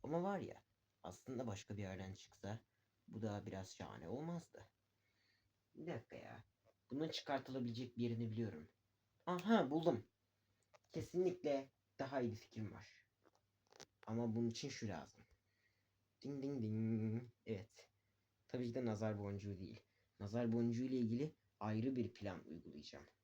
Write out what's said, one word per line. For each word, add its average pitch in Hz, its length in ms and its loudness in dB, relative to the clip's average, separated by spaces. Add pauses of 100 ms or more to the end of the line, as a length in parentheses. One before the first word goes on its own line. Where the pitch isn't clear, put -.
Ama 165 200 0
var 196 160 0
ya, - 220 -8 (420)
aslında 127 440 -6
başka 101 300 -6
bir 104 40 -4
yerden 95 340 -6
çıksa - 440 -8 (480)
bu 110 140 -6
da 101 240 -2
biraz 95 300 -6
şahane 80 320 -8
olmazdı. 165 600 -6 (1080)
Bir 160 120 -8
dakika 143 280 -6
ya. - 280 -12 (480)
Bunun 156 180 0
çıkartılabilecek 127 880 -2
bir 117 40 0
yerini 117 280 2
biliyorum. 107 380 -2 (580)
Aha, 180 440 6
buldum. 151 380 4 (840)
Kesinlikle 143 760 2 (300)
daha 135 220 0
iyi 117 100 4
bir 107 60 -4
fikrim 107 360 -8
var. - 320 -16 (1000)
Ama 113 280 4
bunun 117 140 6
için 131 200 -2
şu - 180 -4
lazım. 80 380 -6 (1000)
Ding 139 200 -2
ding 139 180 0
ding. 110 640 2 (220)
Evet. 107 440 -6 (580)
Tabii 123 200 -2
ki 117 80 -4
de 127 100 0
nazar 107 340 2
boncuğu 101 400 -4
değil. 113 200 -8 (400)
Nazar 113 320 2
boncuğu 117 320 4
ile 131 140 2
ilgili 123 380 2 (240)
ayrı 110 360 2
bir 113 180 2
plan 92 320 -6
uygulayacağım. 73 600 -12 (180)